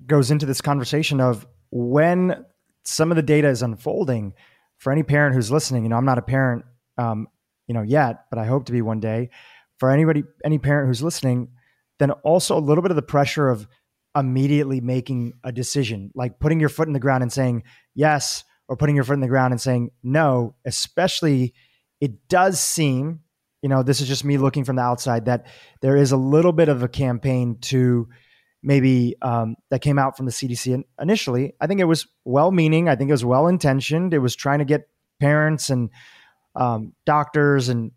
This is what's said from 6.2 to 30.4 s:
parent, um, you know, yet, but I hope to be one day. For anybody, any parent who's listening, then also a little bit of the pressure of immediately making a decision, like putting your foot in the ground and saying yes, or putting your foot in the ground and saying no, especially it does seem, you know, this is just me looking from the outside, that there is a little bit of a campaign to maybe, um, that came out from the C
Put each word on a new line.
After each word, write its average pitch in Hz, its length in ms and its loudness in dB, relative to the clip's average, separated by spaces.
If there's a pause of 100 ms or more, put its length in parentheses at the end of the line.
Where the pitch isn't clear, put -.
parent, 127 420 -2 (340)
um, 110 280 -4 (380)
you 120 80 -8
know, 113 80 -2
yet, 120 480 0
but 117 80 -8
I 110 80 -4
hope 127 200 -2
to 120 60 -10
be 120 120 0
one 110 160 -4
day. 113 320 -4 (460)
For 131 120 0
anybody, 151 340 2 (220)
any 151 140 0
parent 139 280 0
who's 120 140 -2
listening, 127 480 -4 (480)
then 143 140 2
also 170 440 0
a 165 60 0
little 151 220 2
bit 190 80 0
of 170 40 0
the 147 60 -2
pressure 143 480 0
of 107 180 -2 (480)
immediately 135 640 0
making 123 520 -4 (100)
a 127 80 -10
decision, 113 600 -6
like 123 260 -8
putting 156 200 0
your 151 100 2
foot 160 180 -4
in 151 60 -4
the 135 60 -2
ground 131 240 0
and 120 100 -4
saying 123 300 -2 (320)
yes, 147 480 0 (240)
or 127 100 -6
putting 147 160 0
your 143 100 2
foot 127 100 -2
in 139 80 0
the 131 60 0
ground 127 240 2
and 120 80 -2
saying 120 300 -2 (140)
no, 131 600 0
especially 139 920 -2 (460)
it 131 280 -6
does 180 300 2
seem, 151 640 -2 (400)
you 139 80 -2
know, 135 140 2
this 127 180 0
is 135 60 -4
just 127 160 -4
me 143 140 0
looking 135 260 0
from 127 120 -4
the 127 60 0
outside, 120 440 -2
that 120 200 -2 (360)
there 135 140 4
is 143 160 4
a 135 60 2
little 151 360 4
bit 160 160 4
of 127 140 0
a 127 40 0
campaign 123 720 -2
to 123 460 2 (540)
maybe, 127 600 2
um, 117 340 -2 (140)
that 131 120 -2
came 143 160 0
out 139 200 0
from 131 80 -6
the 127 60 -4
C - 160 -8